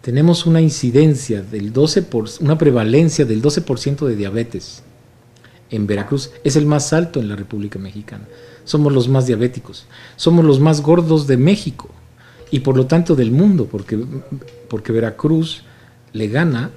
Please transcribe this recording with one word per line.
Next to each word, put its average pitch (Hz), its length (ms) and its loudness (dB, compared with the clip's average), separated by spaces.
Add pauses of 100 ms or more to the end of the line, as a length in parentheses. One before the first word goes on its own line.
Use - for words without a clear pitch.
Tenemos 156 440 2
una 165 160 4
incidencia 143 800 2
del 104 320 -8
doce 156 300 2
por, 110 260 -4 (100)
una 156 180 2
prevalencia 139 680 2
del 110 160 -2
doce 147 180 0
por 135 200 -4
ciento 143 280 -4
de 117 80 -2
diabetes 101 680 -8 (920)
en 104 160 -4
Veracruz. 104 440 -4 (140)
Es 139 100 0
el 151 100 4
más 147 280 0
alto 165 260 0
en 110 80 -4
la 101 80 -6
República 101 440 -10
Mexicana. 104 440 -16 (400)
Somos 147 300 0
los 127 160 2
más 131 180 2
diabéticos. 123 600 -4 (280)
Somos 170 300 4
los 139 160 4
más 151 180 4
gordos 160 480 2
de 135 80 2
México. 170 540 0 (600)
Y 131 120 -2
por 131 160 0
lo 131 80 2
tanto 165 280 2
del 123 180 2
mundo, 165 380 2
porque, 107 300 -6 (720)
porque 110 240 -6
Veracruz 151 720 -2 (500)
le 107 160 -6
gana 139 480 -2